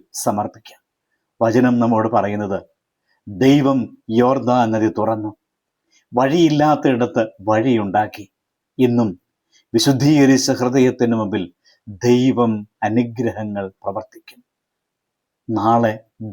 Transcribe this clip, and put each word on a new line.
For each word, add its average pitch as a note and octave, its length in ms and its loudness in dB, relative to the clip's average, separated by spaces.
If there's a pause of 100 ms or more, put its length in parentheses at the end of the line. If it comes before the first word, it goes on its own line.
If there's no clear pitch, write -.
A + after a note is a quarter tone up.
(220)
സമർപ്പിക്കാം. - 580 -8 (600)
വചനം A#2+ 380 2
നമ്മോട് A2+ 360 0
പറയുന്നത്, G2+ 440 -2 (680)
ദൈവം C3+ 520 2 (320)
യോർദാൻ B2 600 2
നദി A2 280 0
തുറന്നു, G#2+ 320 -4 (840)
വഴിയില്ലാത്തയിടത്ത് C#3+ 1080 2 (260)
വഴിയുണ്ടാക്കി. G#2+ 760 -2 (540)
ഇന്നും A#2+ 300 2 (680)
വിശുദ്ധീകരിച്ച C3+ 840 2
ഹൃദയത്തിന് B2 580 0
മുമ്പിൽ G#2+ 280 -4 (580)
ദൈവം B2 500 2 (300)
അനുഗ്രഹങ്ങൾ A2 800 -4 (160)
പ്രവർത്തിക്കും. - 600 -12 (1080)
നാളെ A2+ 440 0 (400)